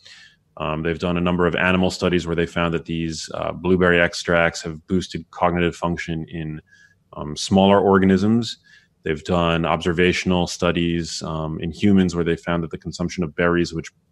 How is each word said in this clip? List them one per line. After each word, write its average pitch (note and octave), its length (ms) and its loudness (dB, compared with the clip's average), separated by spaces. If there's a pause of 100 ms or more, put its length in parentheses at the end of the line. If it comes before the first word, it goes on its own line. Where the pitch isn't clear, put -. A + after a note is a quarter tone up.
(560)
Um, D#2 260 -4
they've E2 160 -2
done F2 180 -2
a F2 40 -2
number F2 260 2
of E2 80 0
animal F#2 360 2
studies F2 360 0
where E2+ 100 -4
they E2+ 100 0
found E2+ 280 -2
that E2 100 -4
these, E2 500 -6
uh, D#2+ 180 -6
blueberry F2+ 480 2
extracts E2+ 600 0
have D#2 240 -10
boosted E2+ 460 -4
cognitive F2 420 0
function E2 540 -6
in, D#2 320 -10 (540)
um, D2+ 220 -10
smaller G2 440 6
organisms. G2 760 4 (440)
They've D#2 220 -6
done E2+ 400 0
observational F2 800 0
studies, E2+ 760 -2
um, D#2 380 -6
in E2 100 -6
humans F#2+ 440 2
where E2+ 100 0
they E2+ 120 0
found E2+ 260 -2
that D#2+ 80 -8
the D#2 80 -10
consumption F2 460 -6
of D2+ 100 -8
berries, E2+ 380 2
which D#2+ 180 -10 (220)